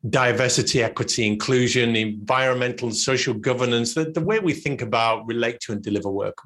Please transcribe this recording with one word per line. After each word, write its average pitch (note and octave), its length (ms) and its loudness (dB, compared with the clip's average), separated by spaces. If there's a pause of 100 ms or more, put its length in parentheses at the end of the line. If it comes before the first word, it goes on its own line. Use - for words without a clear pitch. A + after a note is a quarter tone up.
(100)
diversity, B2 720 2
equity, A2+ 440 0
inclusion, A#2+ 720 2
environmental B2 920 0
and G#2+ 80 -4
social C3 360 0
governance, A#2+ 640 0
the, D#3+ 100 0
the D#3+ 160 -4
way G#3 180 0
we F3+ 140 0
think C#3 300 -4
about, A2+ 440 0
relate A#2 320 -2
to - 140 -8
and G#2 100 -6
deliver G2+ 280 -2
work, - 360 -4